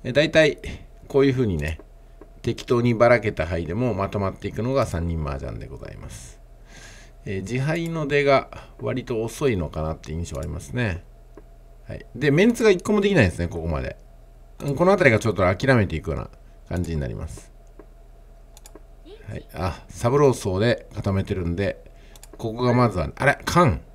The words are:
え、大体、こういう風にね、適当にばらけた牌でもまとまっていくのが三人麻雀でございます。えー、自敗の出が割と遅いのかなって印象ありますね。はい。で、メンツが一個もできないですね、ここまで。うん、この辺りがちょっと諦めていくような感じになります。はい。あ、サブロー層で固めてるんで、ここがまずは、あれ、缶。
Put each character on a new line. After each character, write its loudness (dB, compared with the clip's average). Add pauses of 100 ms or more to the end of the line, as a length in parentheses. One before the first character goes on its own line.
え、 -6
大 2
体、 4 (500)
こ 4
う 6
い 6
う -2
風 0
に 0
ね、 -4 (600)
適 -4
当 2
に 4
ば 6
ら 6
け -2
た -2
牌 -2
で -4
も 0
ま -2
と -4
ま 0
っ -6
て -12
い -6
く -6
の -2
が 2
三 -4
人 -4
麻 -6
雀 -10
で -12
ご -14
ざ -14
い -16
ま -16
す。 -18 (840)
え -6
ー、 -4
自 -6
敗 -2
の -4
出 2
が 0 (120)
割 -4
と -4
遅 -4
い 0
の -2
か -6
な -4
っ -10
て -12
印 -6
象 -8
あ -6
り -8
ま -8
す -10
ね。 -2 (840)
は -10
い。 -14
で、 2
メ 6
ン 6
ツ -2
が 6
一 2
個 2
も 4
で 2
き 4
な 6
い 8
で 4
す -8
ね、 -2
こ -6
こ -6
ま -2
で。 -8 (680)
う -2
ん、 -2
こ 2
の 8
辺 6
り 6
が 2
ち -2
ょ 2
っ -4
と 0
諦 2
め 4
て -4
い -6
く -4
よ -2
う -6
な -12 (380)
感 -4
じ -6
に -2
な -4
り -8
ま -8
す。 -16 (1800)
は -12
い。 -12 (100)
あ、 -6
サ -4
ブ 4
ロ 6
ー 0
層 -4
で 0
固 -4
め 0
て -4
る -4
ん -2
で、 -4 (560)
こ -6
こ -4
が 4
ま 4
ず -4
は、 -2
あ 0
れ、 2
缶。 2 (140)